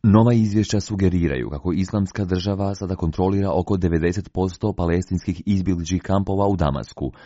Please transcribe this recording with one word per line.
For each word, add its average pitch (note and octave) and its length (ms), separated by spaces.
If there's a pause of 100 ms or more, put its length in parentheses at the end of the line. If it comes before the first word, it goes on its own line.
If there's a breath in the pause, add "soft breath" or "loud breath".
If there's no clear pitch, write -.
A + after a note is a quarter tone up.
Nova A2 300
izvješća G#2+ 480
sugeriraju F2 680
kako D2+ 220
Islamska F#2+ 520
država F#2+ 500
sada F#2+ 220
kontrolira F#2+ 560
oko F#2 240
devedeset F2 560
posto F#2 400
palestinskih F2 760
izbjegličkih F2+ 560
kampova G2 440
u G2+ 100
Damasku, C#2 560 (140 loud breath)